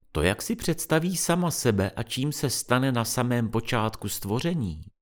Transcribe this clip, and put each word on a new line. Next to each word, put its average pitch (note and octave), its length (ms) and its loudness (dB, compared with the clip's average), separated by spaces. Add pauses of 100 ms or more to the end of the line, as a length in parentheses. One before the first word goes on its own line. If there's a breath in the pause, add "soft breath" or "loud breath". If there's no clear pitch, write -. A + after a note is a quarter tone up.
(120)
To, D2 100 0
jak F#2 200 2
si - 140 -2
představí E3 600 0
sama F3 340 0
sebe G2+ 400 2
a - 120 -8
čím C#3 300 -2
se C3+ 180 -2
stane B2+ 420 2
na A#2+ 120 0
samém A#2+ 460 0
počátku A2 580 0
stvoření, G#2 760 -2 (180)